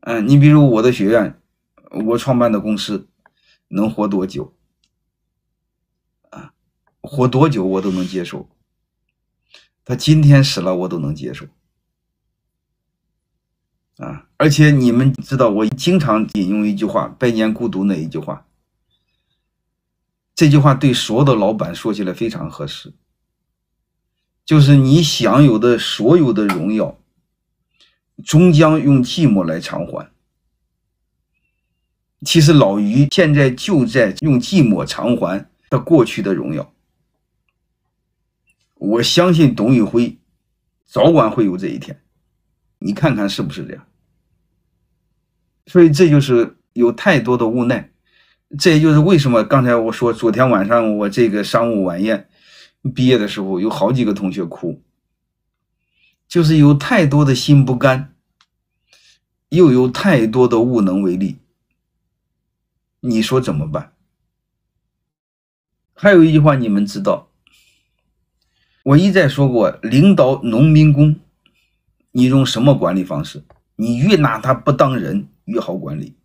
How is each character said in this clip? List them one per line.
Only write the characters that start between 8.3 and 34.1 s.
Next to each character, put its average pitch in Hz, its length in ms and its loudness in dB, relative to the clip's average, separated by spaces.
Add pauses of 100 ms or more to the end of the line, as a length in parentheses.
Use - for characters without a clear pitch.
他 127 100 -8
今 156 260 2
天 143 220 6
死 135 180 -4
了 92 140 -2
我 90 140 -6
都 85 100 -8
能 73 160 -8
接 69 180 -14
受。 - 140 -20 (2500)
啊， - 280 -18 (120)
而 151 100 2
且 151 240 4
你 127 180 2
们 131 220 2
知 - 240 -10
道 120 140 0
我 107 160 -2
经 175 340 -2
常 110 340 -2
引 95 140 -4
用 104 180 -2
一 104 80 -2
句 104 100 -6
话， 95 220 -4 (100)
《百 123 140 -2
年 110 240 -2
孤 117 140 -8
独》 95 160 -6
那 101 100 0
一 80 140 -8
句 80 100 -10
话。 - 280 -14 (1900)
这 160 140 2
句 147 100 4
话 139 160 4
对 135 180 0
所 110 240 -4
有 143 80 2
的 135 120 2
老 104 160 0
板 92 200 -8
说 107 220 -8
起 101 80 -8
来 92 100 -8
非 - 160 -8
常 80 220 -12
合 71 160 -14
适， - 260 -18 (1500)
就 156 160 2
是 143 160 6
你 139 260 4
享 131 420 2
有 120 120 2
的 113 220 0
所 113 380 0
有 139 160 2
的 104 140 -2
荣 95 260 -4
耀， 107 260 -6 (1300)
终 170 280 4
将 156 280 2
用 139 220 2
寂 135 280 0
寞 95 140 0
来 82 160 -6
偿 - 260 -10
还。 - 240 -14 (2250)
其 165 160 2
实 151 120 6
老 104 260 4
于 117 320 0
现 160 240 0
在 139 160 2
就 131 340 -2
在 110 360 -2